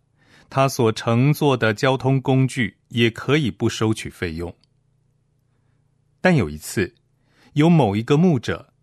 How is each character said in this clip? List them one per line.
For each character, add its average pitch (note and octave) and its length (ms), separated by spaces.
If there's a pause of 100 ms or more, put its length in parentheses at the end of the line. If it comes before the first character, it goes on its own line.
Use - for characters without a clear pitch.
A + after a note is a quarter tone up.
(520)
他 C3+ 180
所 A#2 220
乘 B2 420
坐 C#3+ 240
的 A2 160
交 C3 240
通 C3 240
工 C3 260
具 B2 300 (120)
也 A#2 200
可 C3 280
以 C#3 120
不 A2+ 180
收 A2 260
取 - 160
费 E2+ 240
用。 E2 220 (1700)
但 F#3 140
有 F#2+ 140
一 D#2 80
次， - 380 (580)
有 D3+ 160
某 B2+ 260
一 A2+ 80
个 C#3+ 140
牧 E3 220
者 F2 440